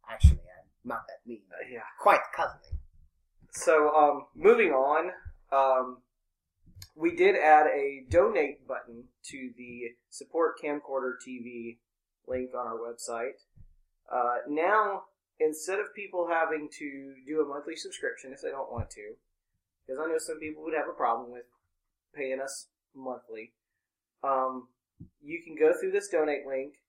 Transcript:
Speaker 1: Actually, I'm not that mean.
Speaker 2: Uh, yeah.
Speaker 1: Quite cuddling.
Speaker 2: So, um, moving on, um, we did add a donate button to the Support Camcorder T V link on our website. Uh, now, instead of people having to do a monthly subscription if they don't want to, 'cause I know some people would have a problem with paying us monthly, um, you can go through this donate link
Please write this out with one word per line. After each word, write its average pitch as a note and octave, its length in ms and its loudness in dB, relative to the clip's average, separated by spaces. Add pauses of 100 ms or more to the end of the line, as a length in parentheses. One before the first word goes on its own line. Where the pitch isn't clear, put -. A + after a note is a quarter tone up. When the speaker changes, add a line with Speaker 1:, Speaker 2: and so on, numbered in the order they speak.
Speaker 1:
Actually, - 320 8 (180)
I'm - 80 -20 (160)
not - 240 -8
that - 180 -20
mean. A2+ 240 -16
Speaker 2:
Uh, - 220 -14
yeah. A2+ 160 -14 (140)
Speaker 1:
Quite - 180 6 (160)
cuddling. - 440 -6 (720)
Speaker 2:
So, D3+ 440 4
um, D3 300 4 (100)
moving G3+ 360 6
on, D3 400 2 (420)
um, B2+ 460 2 (960)
we E3+ 220 -2
did F#3 220 6
add D#3 300 8
a C#3 420 -2
donate F3 580 2
button A#2+ 380 -12 (220)
to C3 300 -12
the A#2+ 260 -14 (260)
Support D#3+ 520 -2
Camcorder C3+ 520 -6 (100)
T B2+ 180 -14
V A#2 380 -14 (480)
link B2+ 260 -6
on B2 140 -6
our A2+ 100 -8
website. A#2 680 -8 (640)
Uh, B2 280 0 (100)
now, G3 540 2 (360)
instead D#3 420 0
of G#3 140 -6
people F#3 380 -4
having D#3+ 380 0 (100)
to C#3 340 -12 (120)
do D3+ 160 0
a D3 40 4
monthly D3 300 -8
subscription - 560 -10
if C3 100 -18
they D3+ 80 -8
don't C#3 220 -8
want A#2 200 -8
to, G#2+ 240 -16 (680)
'cause C3 140 -8
I D#3 80 -4
know D#3+ 100 -2
some D#3+ 220 -6
people D#3 240 -12
would D#3+ 100 -6
have D#3 140 -2
a - 60 -8
problem A#2+ 360 -2
with A#2+ 160 -18 (680)
paying C3+ 260 -4
us C3+ 300 -10 (260)
monthly, B2 580 -12 (680)
um, C3 460 -2 (520)
you D#3+ 220 -10
can D#3+ 120 -16
go D#3 220 6
through F#3+ 140 -4
this G3 160 0
donate D3+ 400 0
link C3+ 280 -6 (140)